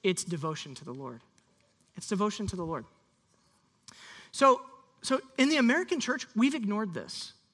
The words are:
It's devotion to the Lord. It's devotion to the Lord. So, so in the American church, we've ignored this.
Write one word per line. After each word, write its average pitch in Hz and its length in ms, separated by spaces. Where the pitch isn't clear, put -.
It's 185 220
devotion 156 500
to - 80
the 123 100
Lord. 123 280
It's - 120
devotion 208 400
to 185 100
the 175 80
Lord. 156 180
So, 262 280
so 262 200
in 262 100
the 311 100
American 285 440
church, 262 340
we've 262 200
ignored 208 380
this. - 380